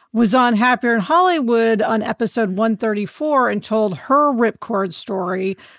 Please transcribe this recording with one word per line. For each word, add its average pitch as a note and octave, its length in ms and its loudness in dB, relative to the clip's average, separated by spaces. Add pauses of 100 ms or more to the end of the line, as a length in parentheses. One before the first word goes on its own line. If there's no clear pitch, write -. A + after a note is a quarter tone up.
(120)
Was A3 220 2
on A#3+ 200 4
Happier A#3+ 400 2
in A3+ 60 2
Hollywood A#3 800 2
on A3+ 180 0
episode G#3+ 560 -2
one A3 220 0
thirty-four A#3 720 -2
and G#3 120 -4
told G#3+ 360 -2
her C#4+ 340 2
ripcord A3+ 640 -2
story. F#3+ 640 -4 (200)